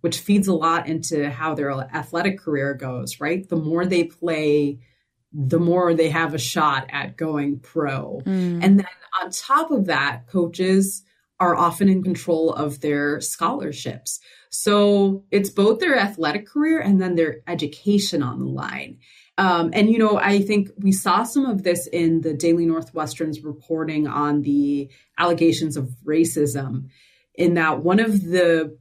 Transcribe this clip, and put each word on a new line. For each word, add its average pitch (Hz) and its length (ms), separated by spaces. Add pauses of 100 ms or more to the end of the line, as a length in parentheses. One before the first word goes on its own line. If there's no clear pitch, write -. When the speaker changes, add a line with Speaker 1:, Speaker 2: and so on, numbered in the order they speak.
Speaker 1:
which 165 200
feeds 196 280
a 185 60
lot 165 340
into 160 400
how 156 260
their 143 160
athletic 165 680
career 139 320
goes, 127 480
right? 170 260
The 170 100
more 160 280
they 180 200
play, 151 760 (540)
the 151 260
more 175 320
they 160 160
have 156 240
a 160 60
shot 143 500
at 139 300
going 143 420
pro. 139 640
Speaker 2:
Mm. 180 400
Speaker 1:
And 196 140
then 190 100 (340)
on 185 80
top 311 400
of 226 160
that, 139 420
coaches 185 760 (360)
are 175 180
often 170 320
in 185 160
control 165 480
of 147 280
their 147 400
scholarships. - 1000 (300)
So 202 840
it's 196 180
both 226 300
their 311 180
athletic 165 480
career 311 320
and 202 240
then 180 140
their 156 320
education 170 720
on 123 160
the 131 80
line. 135 520 (400)
Um, 175 340
and, 214 180
you 233 80
know, 214 200
I 202 220
think 202 360
we 196 160
saw 190 320
some 269 220
of 196 180
this 175 240
in 165 320
the 160 120
Daily 170 320
Northwestern's 160 760
reporting 156 680
on 147 360
the 143 480 (280)
allegations 165 580
of 131 140 (140)
racism, 147 840 (440)
in 175 200
that 160 280
one 180 160
of 220 240
the 165 580